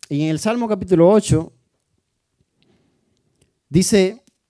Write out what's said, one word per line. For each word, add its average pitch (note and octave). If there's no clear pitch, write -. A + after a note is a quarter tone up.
Y D3
en D#3
el D#3
Salmo A#3
capítulo F#3
ocho G3+
dice, F#3+